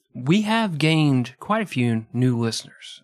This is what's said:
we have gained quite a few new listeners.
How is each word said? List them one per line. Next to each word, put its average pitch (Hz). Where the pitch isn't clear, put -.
we 156
have 214
gained 147
quite 214
a -
few 117
new 123
listeners. -